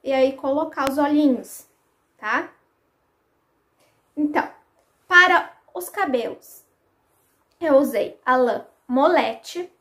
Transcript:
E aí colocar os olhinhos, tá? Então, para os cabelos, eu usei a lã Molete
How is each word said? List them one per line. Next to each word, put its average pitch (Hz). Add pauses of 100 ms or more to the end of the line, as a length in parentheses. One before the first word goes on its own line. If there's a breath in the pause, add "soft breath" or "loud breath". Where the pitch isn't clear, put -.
E 269
aí 262
colocar 285
os 269
olhinhos, 294 (500)
tá? 247 (1600)
Então, 294 (600)
para 359 (220)
os 359
cabelos, - (960)
eu 302
usei 240
a 262
lã 247 (220)
Molete 277